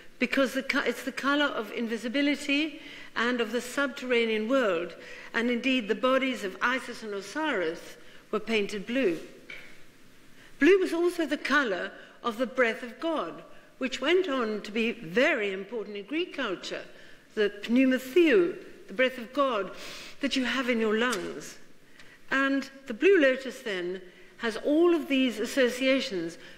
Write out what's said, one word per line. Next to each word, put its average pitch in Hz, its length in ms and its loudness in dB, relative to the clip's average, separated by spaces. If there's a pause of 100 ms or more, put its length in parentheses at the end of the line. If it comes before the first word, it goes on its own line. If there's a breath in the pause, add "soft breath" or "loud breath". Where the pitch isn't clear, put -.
(180 loud breath)
because 262 360 2
the 262 80 -2
co-, - 180 -2
it's - 240 -2
the 262 80 -6
color 285 340 0
of 226 260 -4
invisibility 277 1080 -2 (360 loud breath)
and 240 240 0
of 214 120 -2
the 240 80 0
subterranean 233 880 -2
world, 196 460 0 (380 loud breath)
and 240 180 0
indeed 247 360 0
the 214 80 0
bodies 254 500 2
of 190 160 -6
Isis 247 420 -2
and 208 120 -8
Osiris 196 840 -4 (340 loud breath)
were 214 100 -2
painted 208 460 -2
blue. 233 320 0 (1400 loud breath)
Blue 359 220 8
was 285 120 0
also 339 340 0
the 277 100 -2
color 214 560 0 (300 loud breath)
of 226 160 -4
the 254 80 0
breath 233 360 0
of 233 160 -12
God, 233 440 -4 (360 loud breath)
which - 220 -4
went 359 280 4
on 220 340 -2
to 208 100 -10
be 226 200 2
very 208 600 2
important 196 440 -8
in 202 100 -10
Greek 349 280 -4
culture, 190 480 -6 (520 loud breath)
the 208 180 2 (160)
pneumatheu, 254 880 6 (320)
the 196 60 -12
breath 247 240 2
of 220 140 -12
God 240 380 0 (500 loud breath)
that 269 160 0
you 262 80 0
have 240 240 -2
in 233 120 2
your 220 160 2
lungs. 175 600 -2 (720 loud breath)
And 269 380 2 (180)
the 240 80 -6
blue 349 260 8
lotus 262 400 2
then 185 400 -4 (380 loud breath)
has 220 200 -2
all 330 360 4
of 285 140 -2
these 262 300 2
associations, 240 1000 0 (200 loud breath)